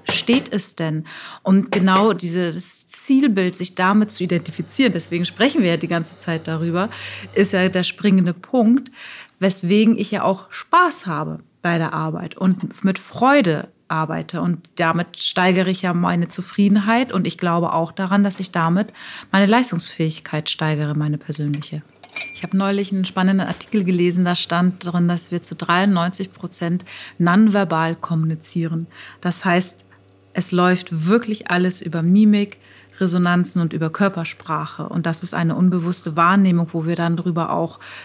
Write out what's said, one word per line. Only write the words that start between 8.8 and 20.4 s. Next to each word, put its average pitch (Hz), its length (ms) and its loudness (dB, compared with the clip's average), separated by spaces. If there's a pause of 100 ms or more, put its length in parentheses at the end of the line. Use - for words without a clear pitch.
weswegen 196 580 2
ich 208 140 -4
ja 208 140 -2
auch 190 260 0
Spaß - 560 0
habe 156 340 -6 (220)
bei 170 160 0
der 160 160 -2
Arbeit 160 420 -6
und 185 480 -2
mit 190 140 0
Freude 233 720 2 (200)
arbeite. 160 520 -4
Und 165 260 -2 (100)
damit 170 420 -2
steigere 185 500 2
ich 185 140 -4
ja 180 100 -2
meine 175 360 0
Zufriedenheit 202 840 0
und 185 140 0
ich 175 100 -4
glaube 170 380 0
auch 165 180 -2
daran, 196 320 2
dass 196 160 -2
ich 185 100 -6
damit 175 380 0 (420)
meine 196 140 4
Leistungsfähigkeit 170 1040 0